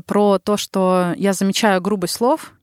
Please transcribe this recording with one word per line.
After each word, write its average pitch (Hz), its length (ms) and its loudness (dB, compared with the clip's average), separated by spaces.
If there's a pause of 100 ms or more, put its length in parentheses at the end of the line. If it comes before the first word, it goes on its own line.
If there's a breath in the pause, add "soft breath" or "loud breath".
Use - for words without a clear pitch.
про 202 320 2
то, 208 200 -2
что 185 600 0
я 196 160 0
замечаю 196 480 0
грубость 190 320 -4
слов, 277 500 -2